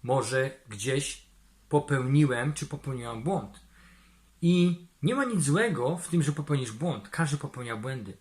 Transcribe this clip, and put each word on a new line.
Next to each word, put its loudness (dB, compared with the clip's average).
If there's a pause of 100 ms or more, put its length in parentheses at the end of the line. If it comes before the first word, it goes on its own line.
Może 0 (100)
gdzieś -4 (420)
popełniłem 2
czy -6
popełniłam -8
błąd. -4 (840)
I 4 (160)
nie 4
ma 2
nic 0
złego 2
w -10
tym, 2
że 2
popełnisz -2
błąd. -4
Każdy -2
popełnia -8
błędy. -8